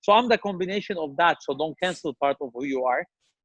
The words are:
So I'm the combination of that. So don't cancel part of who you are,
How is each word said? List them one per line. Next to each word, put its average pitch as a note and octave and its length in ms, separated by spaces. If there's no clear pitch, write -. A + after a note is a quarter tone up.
So G3+ 100
I'm A#3+ 160
the A3+ 100
combination F#3+ 600
of D3 180
that. E3 240
So - 140
don't D3+ 260
cancel E3+ 400
part C#3 200
of C#3 140
who B2 100
you C3+ 200
are, B2+ 200